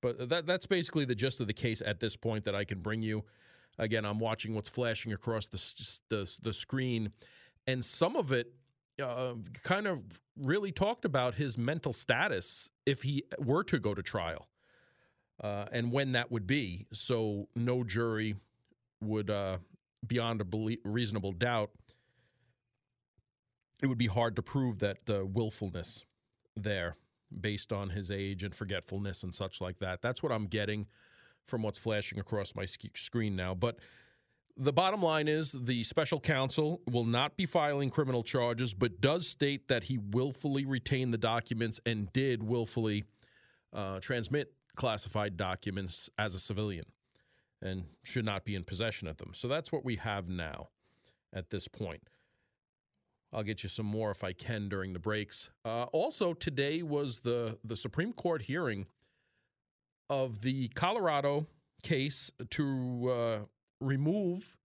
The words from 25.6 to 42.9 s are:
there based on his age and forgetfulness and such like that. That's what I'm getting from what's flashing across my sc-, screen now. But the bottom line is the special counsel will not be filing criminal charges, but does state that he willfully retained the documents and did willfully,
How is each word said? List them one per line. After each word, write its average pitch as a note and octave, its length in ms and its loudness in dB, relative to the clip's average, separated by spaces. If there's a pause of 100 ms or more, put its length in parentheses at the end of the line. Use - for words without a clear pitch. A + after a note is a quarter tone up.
there F#2+ 400 -2 (420)
based G#2 320 -2
on G2 180 -2
his F#2+ 220 -4
age G2 320 -2
and F#2+ 100 -4
forgetfulness G2 680 -4
and F2+ 100 -6
such - 280 -6
like F#2 180 -4
that. F#2 220 -4
That's B2 200 -2
what C#3 120 0
I'm A2 140 0
getting G#2 400 -2 (580)
from A#2 160 -2
what's G#2+ 180 -2
flashing G#2 400 0
across G2+ 340 -2
my G2 120 -4
sc-, - 320 -10
screen G#2+ 400 0
now. F#2 160 0
But A#2 240 0 (840)
the C#3 120 4
bottom F#3+ 280 4
line D#3 280 4
is D3+ 240 0
the B2 300 0
special D3+ 360 0
counsel D3+ 640 2 (100)
will A#2+ 140 4
not A#2+ 320 2
be F#3+ 80 0
filing D3 440 4
criminal B2+ 340 2
charges, A#2+ 500 2
but G2 260 2
does D3+ 260 4
state - 440 0
that A#2+ 140 4
he C3 140 0
willfully C3+ 680 0
retained C3 480 2
the A2+ 40 2
documents A2+ 680 0
and G#2+ 260 0
did C3 320 2
willfully, A2 600 0 (680)